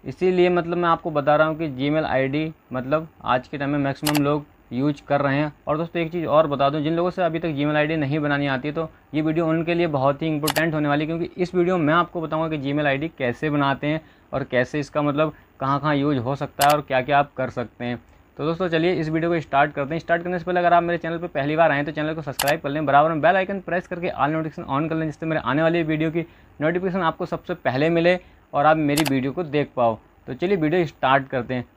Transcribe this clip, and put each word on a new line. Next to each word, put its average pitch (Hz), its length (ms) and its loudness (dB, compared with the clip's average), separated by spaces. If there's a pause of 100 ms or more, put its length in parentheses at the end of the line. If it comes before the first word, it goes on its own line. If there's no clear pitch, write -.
इसीलिए 180 440 2
मतलब 175 280 0
मैं 175 120 2
आपको 165 220 0
बता 147 260 2
रहा 156 100 6
हूँ 156 120 -4
कि 165 120 -4
Gmail 143 340 0
आईडी 135 480 0 (200)
मतलब 139 360 -2 (160)
आज 127 240 0
के 151 100 -10
टाइम 139 120 -2
में 147 80 0
मैक्सिमम 147 460 0
लोग 147 220 0 (260)
यूज़ 143 360 -2
कर 143 120 2
रहे 139 160 0
हैं। 147 160 -2 (140)
और 147 100 -2
दोस्तों, 170 260 -4
एक 160 100 -4
चीज़ 170 140 -4
और 151 200 4
बता 139 240 2
दूं, 156 100 -2
जिन 156 140 0
लोगों 175 160 0
से 185 120 -4
अभी 165 160 -2
तक 170 100 -4
Gmail 147 280 0
आईडी 151 200 0
नहीं 147 220 0
बनानी 143 280 0
आती 135 220 -2
है, 147 60 -6
तो 160 140 -4 (260)
ये 156 80 0
वीडियो 160 240 0
उनके 165 280 0
लिए 175 120 2
बहुत 139 360 0
ही 165 40 -2
इंपॉर्टेंट 156 480 -2
होने 151 140 0
वाली 147 160 0
है, - 20 -4
क्योंकि 170 360 -4
इस 175 120 -4
वीडियो 180 240 2
में 151 160 2
आपको 170 260 0
बताऊंगा 160 280 -2
कि 156 140 -4
Gmail 143 240 0
आईडी 139 220 0
कैसे 135 420 -2
बनाते 139 360 0
हैं 151 140 -2 (320)
और 131 120 -4
कैसे 127 360 0
इसका 147 220 -2
मतलब 147 300 0 (280)
कहाँ-कहाँ 139 360 0
यूज़ 143 220 0
हो 127 180 -4
सकता 143 320 0
है 151 60 6
और 147 60 0
क्या-क्या 139 380 0
आप 143 180 0
कर 127 140 -4
सकते 120 340 -8
हैं। 120 160 -6 (360)
तो 139 80 -6
दोस्तों, 165 240 -2
चलिए 165 240 2
इस 156 160 -2
वीडियो 165 220 0
को 170 100 0
स्टार्ट 143 320 0
करते 143 220 -4
हैं। 165 40 -4
स्टार्ट 170 240 -2
करने 180 160 -4
से 165 60 -8
पहले 175 160 0
अगर 175 120 4
आप 170 100 6
मेरे 170 160 0
चैनल 165 200 -6
पर 175 80 -6
पहली 147 300 -2
बार 160 160 6
आएँ, 143 120 0
तो 151 80 -6
चैनल 151 220 -4
को 160 80 -8
सब्सक्राइब 143 380 -2
कर 147 80 -6
लें, 151 180 -4
बराबर 143 220 6
में 160 120 0
बेल 170 160 4
आइकन 190 240 -2
प्रेस 175 260 -4
करके 175 240 -6
all 139 200 0
notification 160 400 -6
on 147 180 0
कर 160 60 -4
लें, 160 120 -2
जिससे 156 200 -8
मेरे 156 180 -2
आने 139 180 0
वाली 165 200 2
वीडियो 156 280 0
की 160 160 -4 (340)
नोटिफिकेशन 175 400 0
आपको 165 260 -2
सबसे 175 280 -6
पहले 139 360 0
मिले 170 280 4 (340)
और 143 140 2
आप 156 100 6
मेरी 147 340 2
वीडियो 135 220 0
को 180 100 -4
देख 147 340 -2
पाओ। 117 220 2 (280)
तो 135 80 -8
चलिए 180 220 0
वीडियो 160 300 2
स्टार्ट 135 420 2
करते 127 260 -4
हैं। 120 100 -4 (120)